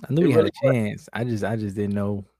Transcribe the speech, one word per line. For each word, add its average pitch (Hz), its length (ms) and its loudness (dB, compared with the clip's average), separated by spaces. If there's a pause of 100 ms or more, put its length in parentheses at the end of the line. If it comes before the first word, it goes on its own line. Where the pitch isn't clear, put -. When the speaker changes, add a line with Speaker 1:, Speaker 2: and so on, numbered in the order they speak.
Speaker 1:
I 131 60 -4
knew 156 100 2
Speaker 2:
It 175 40 6
Speaker 1:
he 147 40 6
had 120 100 6
Speaker 2:
really - 100 0 (120)
Speaker 1:
a - 20 2
Speaker 2:
wasn't. 127 200 2
Speaker 1:
chance. 104 280 -8
I 110 100 -4
just, 113 200 -2
I 104 120 -2
just 104 200 -4
didn't 101 200 -2
know. 101 300 -2 (140)